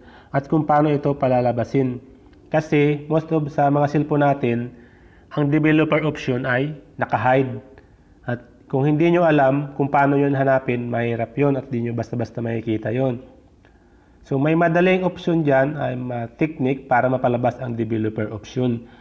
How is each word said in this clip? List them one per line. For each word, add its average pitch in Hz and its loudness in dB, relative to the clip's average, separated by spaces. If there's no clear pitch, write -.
at 139 -4
kung 156 0
paano 151 2
ito 147 0
palalabasin. 123 0
Kasi, 147 0
most 160 0
of 151 0
sa 143 2
mga 143 2
cellphone 147 0
natin, 123 0
ang 147 0
developer 156 2
option 131 -4
ay 135 -2
naka-hide. 127 0
At 120 -6
kung 135 2
hindi 156 4
nyo 175 4
alam 143 2
kung 139 -2
paano 143 4
yun 143 2
hanapin, 131 0
mahirap 117 -2
yun 139 2
at - -12
di 117 -4
nyo 117 -4
basta-basta 117 -6
makikita 113 -4
yun. 127 -2
So, 139 -4
may 147 2
madaling 175 4
option 175 -2
dyan, 139 2
ay, 127 -4
ah, 117 -6
technique 139 -2
para 127 2
mapalabas 123 0
ang 120 -8
developer 110 -4
option. 117 -4